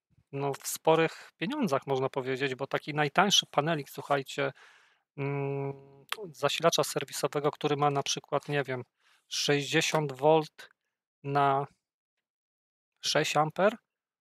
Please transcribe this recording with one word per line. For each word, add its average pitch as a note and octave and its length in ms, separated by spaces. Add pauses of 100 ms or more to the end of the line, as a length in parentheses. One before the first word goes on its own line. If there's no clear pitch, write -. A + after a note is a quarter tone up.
(320)
no, C#3 200
w - 160
sporych - 680
pieniądzach, G3 500
można C3+ 220
powiedzieć, C3 460
bo C3+ 120
taki C#3+ 280
najtańszy D3+ 560
panelik, D3 400
słuchajcie, C#3 640 (640)
mm, C#3 560 (520)
zasilacza D3+ 600
serwisowego, D3 640
który D3 260
ma D3 140
na C#3 120
przykład, - 460
nie D3 160
wiem, B2+ 200 (440)
sześćdziesiąt D3 840
volt D#3 580 (540)
na C#3 420 (1300)
sześć - 360
amper, D#3 400 (440)